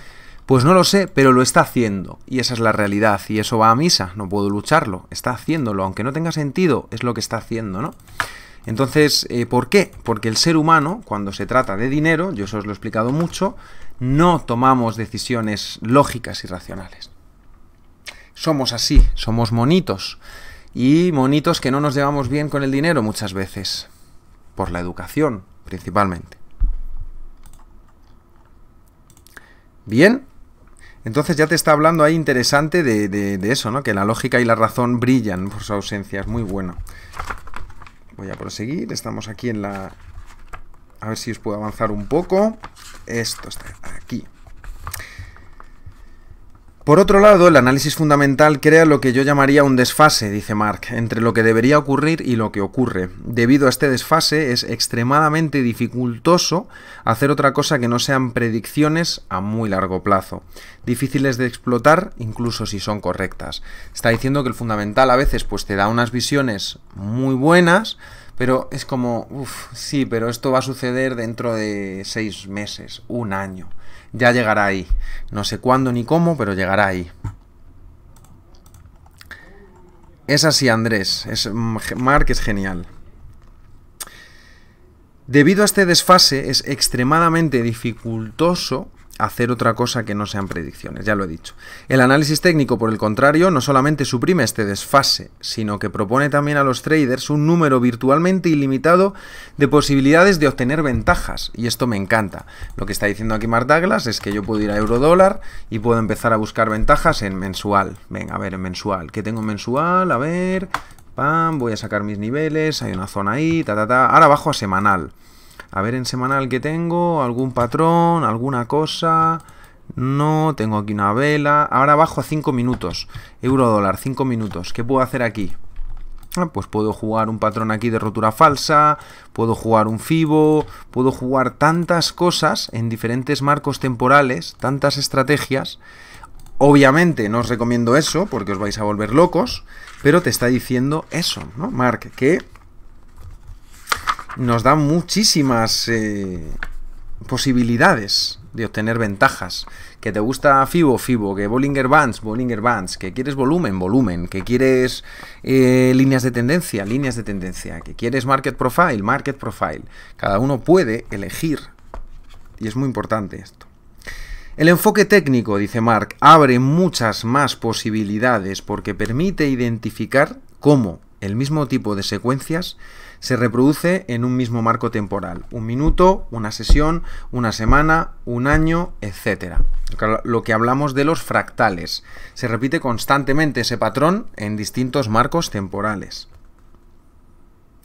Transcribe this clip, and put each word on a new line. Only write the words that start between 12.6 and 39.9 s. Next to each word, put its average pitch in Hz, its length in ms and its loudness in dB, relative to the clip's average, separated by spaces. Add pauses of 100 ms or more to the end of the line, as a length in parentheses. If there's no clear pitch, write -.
lo 104 60 -8
he - 20 -6
explicado 113 380 -4
mucho, 170 440 -2 (440)
no 151 420 4
tomamos 120 560 2
decisiones 107 840 -4
lógicas 120 600 0
y - 40 -14
racionales. - 640 -14 (1200)
Somos 135 400 -2
así, 123 400 6
somos 113 380 0
monitos. 120 680 0 (540)
Y 160 380 4
monitos 143 480 0
que 127 120 -2
no 139 100 0
nos 143 140 -2
llevamos 143 340 -2
bien 147 200 -2
con 139 140 -4
el 135 80 -2
dinero 143 320 0
muchas 107 300 -6
veces. - 560 -8 (680)
Por 90 160 -4
la 87 80 -6
educación, 92 640 -4 (220)
principalmente. 92 720 -2 (3500)
Bien. 175 400 4 (800)
Entonces 143 320 -2
ya 151 120 2
te 165 80 0
está 151 160 2
hablando 156 320 4
ahí 156 100 6
interesante 147 720 2
de, 104 260 2
de, 101 280 -2
de 98 140 -2
eso, 120 200 -2
¿no? 135 120 -4
Que 110 100 -2
la 98 120 0
lógica 120 340 0
y 120 60 2
la 117 100 4
razón 120 440 0
brillan 107 500 0
por 101 140 -12
su 107 100 -6
ausencia. 98 480 -6
Es 101 60 -8
muy 113 160 -4
bueno. 92 340 -6 (1400)
Voy 98 120 -12
a 101 60 -10
proseguir. 139 580 -8
Estamos 107 340 -10
aquí 110 220 -8
en 107 120 -4
la... 98 300 -8 (1080)